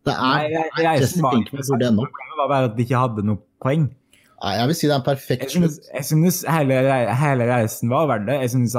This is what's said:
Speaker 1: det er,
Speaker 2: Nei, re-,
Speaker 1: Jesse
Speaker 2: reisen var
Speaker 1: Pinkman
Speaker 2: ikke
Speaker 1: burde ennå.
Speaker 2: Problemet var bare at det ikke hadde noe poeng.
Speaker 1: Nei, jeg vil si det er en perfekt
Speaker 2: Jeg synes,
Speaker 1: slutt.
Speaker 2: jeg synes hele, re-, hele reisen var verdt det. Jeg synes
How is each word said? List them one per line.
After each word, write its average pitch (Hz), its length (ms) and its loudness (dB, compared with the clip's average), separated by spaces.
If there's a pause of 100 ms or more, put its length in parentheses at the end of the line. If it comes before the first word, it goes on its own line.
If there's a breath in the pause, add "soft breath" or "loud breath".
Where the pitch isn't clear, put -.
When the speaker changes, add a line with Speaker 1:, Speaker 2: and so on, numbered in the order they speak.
Speaker 1:
det 135 80 0
er, 101 80 -4
Speaker 2:
Nei, 147 320 0
re-, 160 80 0 (160)
Speaker 1:
Jesse 165 80 2
Speaker 2:
reisen 151 400 2
var 123 80 2
Speaker 1:
Pinkman 123 260 -2
Speaker 2:
ikke 131 80 -6
Speaker 1:
burde 123 220 2
ennå. 110 180 2
Speaker 2:
Problemet 151 320 -8
var 135 140 0
bare 131 160 2
at 107 80 -10
det 120 80 0
ikke 127 160 2
hadde 107 260 -2
noe 104 140 -4 (180)
poeng. 147 240 0 (560 soft breath)
Speaker 1:
Nei, 98 160 -2
jeg 117 100 0
vil 160 80 0
si 160 140 0
det 147 40 4
er 143 60 2
en 127 60 -4
perfekt 135 400 -2
Speaker 2:
Jeg - 80 -8
synes, 165 240 2
Speaker 1:
slutt. - 160 -20
Speaker 2:
jeg 127 160 -6
synes 160 400 2
hele, 139 340 2
re-, 131 380 2
hele 135 260 2
reisen 120 460 0
var 151 160 2
verdt 107 180 -2
det. 135 140 -2
Jeg 127 100 -2
synes 120 280 0